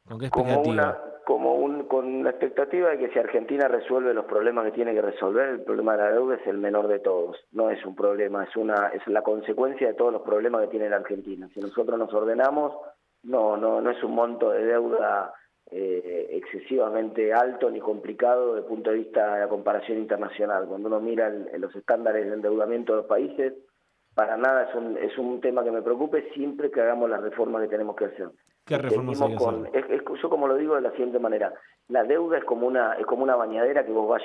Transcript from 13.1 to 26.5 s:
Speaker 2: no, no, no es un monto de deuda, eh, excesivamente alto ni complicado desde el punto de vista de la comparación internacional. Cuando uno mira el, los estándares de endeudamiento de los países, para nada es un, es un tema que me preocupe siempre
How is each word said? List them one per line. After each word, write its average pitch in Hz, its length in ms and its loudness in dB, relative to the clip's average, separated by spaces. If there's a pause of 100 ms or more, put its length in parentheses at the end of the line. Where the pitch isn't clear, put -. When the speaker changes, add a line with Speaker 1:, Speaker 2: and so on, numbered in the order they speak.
Speaker 2:
no, 110 320 2
no, 110 240 2
no 120 100 2
es 120 140 -2
un 117 100 -2
monto 117 360 2
de 107 140 2
deuda, 113 720 0 (340)
eh, 90 600 -4
excesivamente 110 1040 -2
alto 123 340 2
ni 113 120 -6
complicado 120 760 0
desde 107 60 -2
el - 60 -6
punto 110 240 -4
de 110 80 2
vista 107 360 0
de 104 60 0
la 101 80 0
comparación 104 500 -2
internacional. 104 720 -2
Cuando 98 180 -6
uno 110 140 0
mira 113 260 0
el, 104 340 -6
los 92 140 -8
estándares 107 520 0
de 104 80 -4
endeudamiento 110 580 0
de 110 60 2
los 107 80 -2
países, 113 480 0 (600)
para 110 220 2
nada 131 320 2
es - 80 -6
un, 117 200 -4
es 123 220 -2
un 123 220 -4
tema 123 240 2
que 117 80 -2
me 113 100 -2
preocupe 139 520 0
siempre 143 360 -4